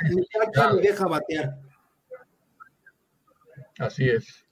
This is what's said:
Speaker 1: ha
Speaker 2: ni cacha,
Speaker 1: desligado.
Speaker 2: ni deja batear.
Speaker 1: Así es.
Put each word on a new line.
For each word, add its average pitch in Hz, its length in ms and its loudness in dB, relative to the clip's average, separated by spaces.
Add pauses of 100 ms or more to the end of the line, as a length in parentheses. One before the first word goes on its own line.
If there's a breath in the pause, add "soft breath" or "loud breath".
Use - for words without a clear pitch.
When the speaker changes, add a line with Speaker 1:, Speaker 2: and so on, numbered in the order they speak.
Speaker 1:
ha 147 40 2
Speaker 2:
ni 370 180 0
cacha, 220 180 0
Speaker 1:
desligado. 220 320 2
Speaker 2:
ni 175 100 2
deja 196 200 0
batear. 151 520 -4 (2250)
Speaker 1:
Así 131 300 -2
es. - 420 -2